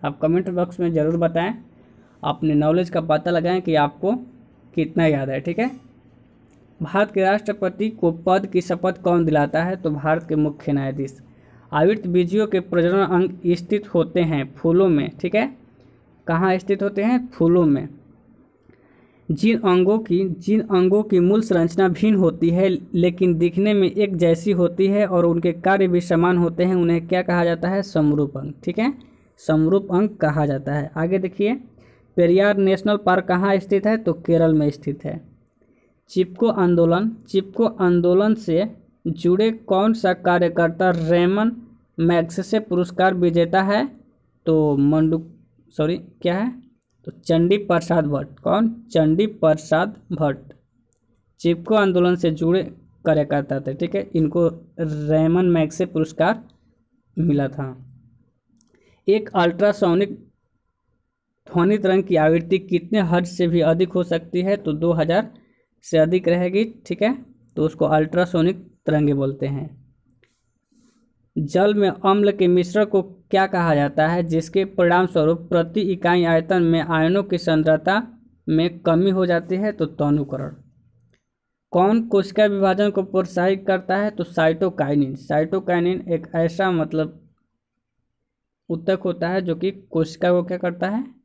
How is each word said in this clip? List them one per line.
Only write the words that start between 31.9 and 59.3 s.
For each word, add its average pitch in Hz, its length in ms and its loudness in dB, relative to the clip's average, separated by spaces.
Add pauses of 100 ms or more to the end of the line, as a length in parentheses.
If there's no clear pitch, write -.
पेरियार 190 400 4
नेशनल 196 400 0
पार्क 185 280 0
कहाँ 190 340 0
स्थित 190 260 -2
है? 220 120 2
तो 202 180 -2
केरल 165 380 2
में 151 180 2
स्थित - 340 -10
है। 160 140 -8 (880)
चिपको 185 380 -2
आंदोलन, 175 640 2 (180)
चिपको 196 380 -2
आंदोलन 185 720 2
से 180 300 -2 (420)
जुड़े 185 440 0
कौन 214 420 0
सा 190 220 0
कार्यकर्ता 175 760 2
रेमन 175 640 2 (480)
मैग्सेसे 170 600 0
पुरस्कार 180 520 0
विजेता 175 500 2
है? 208 220 0 (600)
तो 156 320 2
मंडू, 156 460 2 (520)
सॉरी, 156 220 -2 (240)
क्या 175 160 -2
है? 233 140 -4 (560)
तो 165 120 -16
चंडी 175 400 2
प्रसाद 170 480 0
भट्ट। 143 320 -6
कौन? 226 300 0 (220)
चंडी 160 360 2
प्रसाद 160 680 0 (160)
भट्ट 151 420 -4 (840)
चिपको 170 360 -2
आंदोलन 180 400 2
से 175 160 -2
जुड़े 170 320 0 (420)
कार्यकर्ता 143 540 -2
थे, 135 140 -8
ठीक 170 220 -6
है, 196 60 -2 (140)
इनको 165 320 0 (320)
रेमन 156 680 0
मैग्सेसे 165 400 0
पुरस्कार 156 560 -2 (760)
मिला 143 320 0
था। 139 180 -10 (1400)
एक 214 280 2